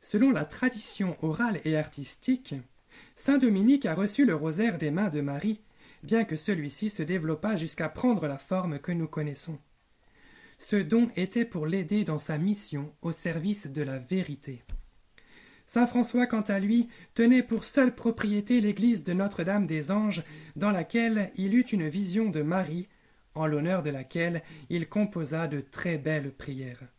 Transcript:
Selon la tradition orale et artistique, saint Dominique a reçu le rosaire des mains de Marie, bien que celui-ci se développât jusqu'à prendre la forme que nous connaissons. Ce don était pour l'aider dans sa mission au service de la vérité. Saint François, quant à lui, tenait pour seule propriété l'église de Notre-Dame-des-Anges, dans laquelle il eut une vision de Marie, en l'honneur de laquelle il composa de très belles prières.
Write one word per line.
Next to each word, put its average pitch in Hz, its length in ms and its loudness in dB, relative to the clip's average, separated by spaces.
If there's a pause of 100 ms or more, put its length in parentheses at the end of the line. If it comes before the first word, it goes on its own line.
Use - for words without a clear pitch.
Selon 247 300 2
la 156 140 2
tradition 208 760 -4
orale 165 440 0
et 156 120 2
artistique, 151 760 -4 (600)
saint 277 220 2
Dominique 240 480 6
a 165 100 0
reçu 202 300 2
le 180 100 6
rosaire 160 440 0
des 151 120 0
mains 185 200 0
de 147 100 -2
Marie, 147 400 -2 (420)
bien 226 220 2
que 160 120 -4
celui-ci 160 520 -2
se 208 140 -4
développât 160 540 -2
jusqu'à 160 320 -4
prendre 202 380 0
la 139 120 -4
forme 175 400 -4
que - 140 -6
nous 165 160 -2
connaissons. 147 500 -6 (1000)
Ce - 180 -2
don 226 380 4
était 190 300 0
pour 170 220 -6
l'aider 196 380 0
dans 151 140 -2
sa 151 200 -4
mission 160 540 -2 (100)
au 165 100 -4
service 170 580 -4
de 147 120 -4
la 135 160 -4
vérité. 139 680 -6 (1000)
Saint 240 200 4
François, 247 400 2
quant 226 140 0
à 202 200 0
lui, 226 280 4 (240)
tenait 247 300 6
pour 226 220 -2
seule 254 300 4
propriété 226 680 2
l'église 208 420 2
de 180 80 -2
Notre-Dame-des-Anges, 190 1120 0 (320)
dans 196 140 2
laquelle 214 680 0
il 196 180 0
eut 247 60 8
une 202 260 2
vision 190 440 0
de 156 100 0
Marie, 170 480 -2 (460)
en 156 120 -2
l'honneur 156 360 0
de 147 80 -4
laquelle 165 520 -4 (280)
il 170 180 -4
composa 165 580 -2
de 143 140 -4
très 165 380 -4
belles 143 340 -2
prières. 131 560 -12 (100)